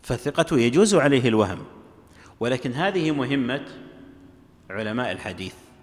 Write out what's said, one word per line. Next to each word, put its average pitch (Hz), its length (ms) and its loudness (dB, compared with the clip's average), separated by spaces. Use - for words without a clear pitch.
فالثقة 147 540 -2
يجوز 156 380 4
عليه 139 320 4
الوهم، 101 320 2
ولكن 123 320 -2
هذه 165 400 0
مهمة 135 540 -2
علماء 107 420 -4
الحديث 92 440 -8